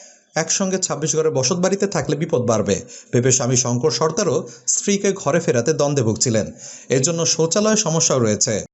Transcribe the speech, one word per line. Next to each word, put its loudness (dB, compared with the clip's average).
একসঙ্গে -2
ছাব্বিশ -4
ঘরের 2
বসত 0
বাড়িতে 0
থাকলে -2
বিপদ -2
বাড়বে 0
ভেবে 4
স্বামী 0
শঙ্কর 0
সর্দারও 0
স্ত্রীকে 0
ঘরে 0
ফেরাতে 2
দ্বন্দ্বে 2
ভুগছিলেন। 0
এর 2
জন্য 0
শৌচালয় 2
সমস্যাও 2
রয়েছে। 0